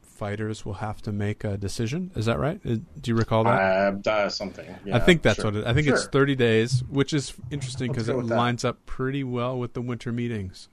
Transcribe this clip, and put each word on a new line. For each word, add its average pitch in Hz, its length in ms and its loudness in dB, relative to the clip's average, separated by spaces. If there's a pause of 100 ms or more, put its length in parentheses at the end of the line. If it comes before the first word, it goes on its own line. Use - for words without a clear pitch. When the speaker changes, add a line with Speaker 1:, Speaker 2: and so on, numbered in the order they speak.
Speaker 1:
fighters 107 640 -6
will 107 100 -6
have 107 280 -8
to 113 80 -4
make 104 320 -2
a 101 140 -2
decision. 120 580 -4
Is 110 100 -2
that 120 140 2
right? 135 260 -2
Uh, 120 120 0 (220)
do 117 120 -4
you 113 40 4
recall 113 280 4
that? 98 640 2
Speaker 2:
Uh, - 20 4
uh, 104 200 2
something. - 380 -8
Speaker 1:
I 92 180 -14
Speaker 2:
Yeah, 101 140 2
Speaker 1:
think 175 220 6
that's 110 140 6
Speaker 2:
sure. - 160 -4
Speaker 1:
what 101 60 -4
it, 117 100 -2
I 117 60 2
think 151 140 2
it's 202 160 4
Speaker 2:
Sure. - 60 -8
Speaker 1:
thirty 139 260 4
days, 120 540 4
which 139 240 0
is 143 160 -2
f-, - 100 -16 (120)
interesting 131 380 -4
Speaker 2:
Let's 123 100 -4
Speaker 1:
'cause 113 80 -2
Speaker 2:
go 123 60 0
Speaker 1:
it 131 40 0
Speaker 2:
with 123 120 -2
that. 113 80 2
Speaker 1:
lines 120 280 0
up - 220 -2
pretty 135 360 -4
well 123 360 -2
with 120 140 -6
the 127 80 -6
winter 120 300 -4
meetings. 117 600 -4